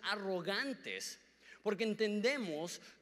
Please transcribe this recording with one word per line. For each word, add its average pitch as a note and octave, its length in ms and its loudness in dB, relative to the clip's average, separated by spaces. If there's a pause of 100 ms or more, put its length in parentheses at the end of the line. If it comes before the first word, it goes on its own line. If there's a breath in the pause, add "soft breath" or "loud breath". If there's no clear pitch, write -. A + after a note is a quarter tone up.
arrogantes, G3 1160 -2 (420 loud breath)
porque G#3 220 2
entendemos G#3 1000 2 (200 loud breath)